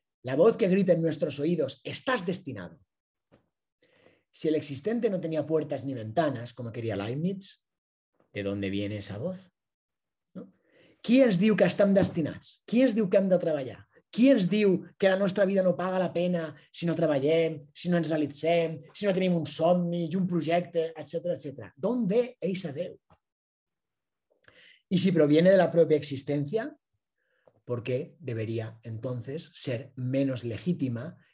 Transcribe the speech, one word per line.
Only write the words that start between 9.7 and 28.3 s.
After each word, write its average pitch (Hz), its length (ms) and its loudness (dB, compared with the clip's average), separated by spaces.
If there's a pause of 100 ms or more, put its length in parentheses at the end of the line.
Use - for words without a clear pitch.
No? - 180 -18 (500)
Qui 254 200 6
ens 208 180 4
diu 208 160 4
que 196 80 4
estem 196 320 2
destinats? - 720 -2
Qui 240 160 4
ens 220 140 2
diu 208 100 2
que 196 120 4
hem 196 100 2
de 180 100 6
treballar? 135 380 -4 (320)
Qui 254 220 6
ens 190 160 4
diu 202 300 4 (200)
que 196 100 4
la 190 120 2
nostra 196 280 2
vida 196 160 2
no 180 120 2
paga 185 240 -2
la 175 120 -2
pena 175 380 -2 (200)
si - 160 -6
no 160 100 0
treballem, 160 640 2 (140)
si - 160 -10
no 175 120 4
ens 151 120 -2
realitzem, 160 680 0 (140)
si 202 140 -6
no 190 100 2
tenim 185 200 2
un 151 100 -2
somni 175 600 0
i 156 100 -4
un 185 100 0
projecte, 165 720 -2
etcètera, 156 400 -6
etcètera? 131 400 -12
D'on 220 320 -2
ve 226 140 2 (180)
eixa 170 360 -4
veu? 175 220 -8 (1900)
Y 185 100 2
si 180 140 2
proviene 156 380 6
de 196 60 8
la 175 140 4
propia 156 260 4
existencia, 147 760 -4 (960)
¿por 117 140 -4
qué 127 360 -6
debería 113 640 -6